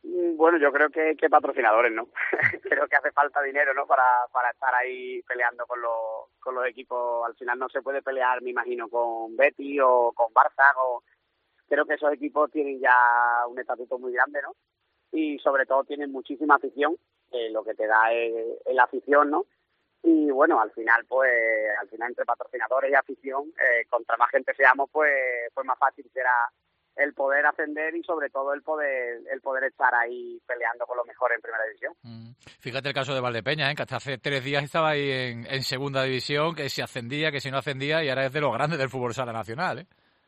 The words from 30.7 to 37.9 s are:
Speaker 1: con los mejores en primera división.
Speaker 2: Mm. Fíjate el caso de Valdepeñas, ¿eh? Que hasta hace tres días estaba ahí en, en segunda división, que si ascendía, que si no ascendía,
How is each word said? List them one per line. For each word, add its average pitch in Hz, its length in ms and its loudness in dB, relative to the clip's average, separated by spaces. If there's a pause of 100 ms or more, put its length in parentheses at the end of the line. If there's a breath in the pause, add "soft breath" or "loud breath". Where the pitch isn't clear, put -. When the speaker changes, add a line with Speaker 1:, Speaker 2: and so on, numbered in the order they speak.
Speaker 1:
con 123 120 -6
los 120 80 -2
mejores 117 300 0
en 113 60 -6
primera 113 240 -4
división. 110 280 -10 (100)
Speaker 2:
Mm. 113 280 -18 (280 loud breath)
Fíjate 131 300 -6
el 131 60 -6
caso 135 180 -2
de 131 80 -2
Valdepeñas, 131 500 -2
¿eh? 151 40 -4
Que 143 80 -4
hasta 123 140 -6
hace 135 200 -6
tres 139 260 -4
días 143 200 -2
estaba 156 260 0
ahí 143 200 0
en, 123 380 -4
en 135 160 -4
segunda 135 400 -2
división, 147 520 -2
que 147 140 -6
si - 120 -6
ascendía, 135 500 -4
que 143 100 -6
si 135 100 -6
no 135 60 -2
ascendía, 143 460 -2